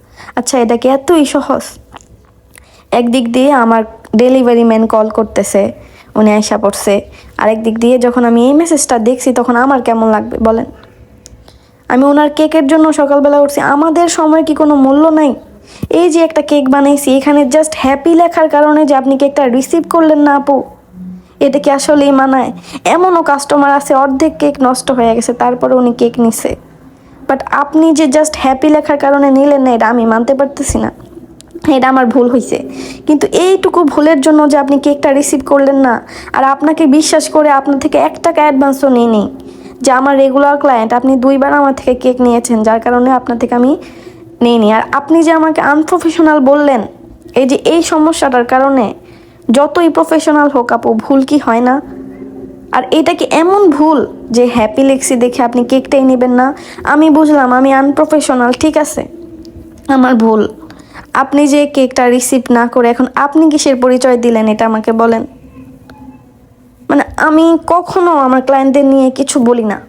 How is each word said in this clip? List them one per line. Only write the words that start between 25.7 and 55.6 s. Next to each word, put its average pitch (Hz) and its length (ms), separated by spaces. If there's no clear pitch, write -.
উনি 247 180
কেক 240 260
নিছে। - 360
But 269 120
আপনি 311 420
যে 302 120
just 302 320
হ্যাপি 277 320
লেখার 302 280
কারণে 277 340
নিলেন 277 300
না, 254 120
এটা 226 140
আমি 233 180
মানতে 226 280
পারতেছি 269 440
না, 226 140
এটা 262 140
আমার 262 160
ভুল 240 240
হইছে। 240 400
কিন্তু 302 240
এইটুকু 370 520
ভুলের 302 380
জন্য 302 280
যে 294 80
আপনি 277 220
কেকটা 285 340
রিসিভ 285 320
করলেন 277 300
না, 262 260
আর - 100
আপনাকে 294 420
বিশ্বাস 302 440
করে 302 200
আপনার 277 300
থেকে 294 180
এক 302 260
টাকা 330 180
অ্যাডভান্সও 277 480
নিই 240 180
নি, 214 220
যে 262 100
আমার 269 260
রেগুলার 277 400
ক্লায়েন্ট, 240 360
আপনি 262 220
দুইবার 269 380
আমার 285 200
থেকে 262 200
কেক 254 280
নিয়েছেন, 233 420
যার 220 160
কারণে 247 320
আপনার 247 260
থেকে 240 180
আমি 254 220
নিই 240 180
নি। 214 140
আর 220 80
আপনি 320 320
যে 320 80
আমাকে 320 300
আনপ্রফেশনাল 311 800
বললেন, 277 420
এই 254 100
যে 262 100
এই - 260
সমস্যাটার 311 640
কারণে, 262 480
যতই 294 380
প্রফেশনাল 302 600
হোক 254 220
আপু, 233 220
ভুল 269 300
কি 285 140
হয় 240 220
না? 247 220
আর - 200
এটা 320 220
কি - 180
এমন 370 380
ভুল 294 380
যে 240 220
হ্যাপি 233 300
লেখছি 269 320
দেখে 247 280
আপনি 240 200